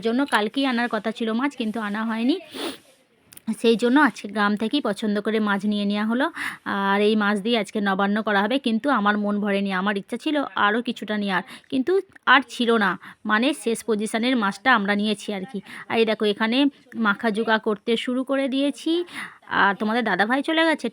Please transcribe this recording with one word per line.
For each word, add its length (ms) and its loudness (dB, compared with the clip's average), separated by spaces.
জন্য 140 0
কালকেই 380 2
আনার 240 0
কথা 220 -2
ছিল 120 -4
মাছ, 120 0
কিন্তু 160 -4
আনা 220 -4
হয়নি। 260 0
সেই 220 4
জন্য 140 4
আজকে 260 -10
গ্রাম 260 2
থেকেই 280 0
পছন্দ 260 -2
করে 140 0
মাছ 120 0
নিয়ে 200 -2
নেওয়া 200 -2
হলো। 140 0
আর 220 2
এই 160 4
মাছ 120 2
দিয়ে 180 2
আজকে 160 -6
নবান্ন 280 2
করা 180 4
হবে, 120 2
কিন্তু 200 0
আমার 240 2
মন 200 0
ভরেনি। 280 0
আমার 200 0
ইচ্ছা 220 -8
ছিল 120 0
আরও 220 2
কিছুটা 360 -6
নেওয়ার, 200 0
কিন্তু 200 0
আর 80 8
ছিল 160 -2
না, 60 2
মানে 160 2
শেষ 240 -2
পজিশনের 560 0
মাছটা 340 0
আমরা 240 2
নিয়েছি 260 -2
আর 140 -8
কি। 80 -8
আর 120 -2
এই 80 4
দেখো 140 0
এখানে 240 0
মাখা 300 2
জুকা 220 2
করতে 240 -2
শুরু 240 -2
করে 240 0
দিয়েছি। 380 0
আর 160 4
তোমাদের 280 0
দাদাভাই 400 2
চলে 200 2
গেছে 240 -2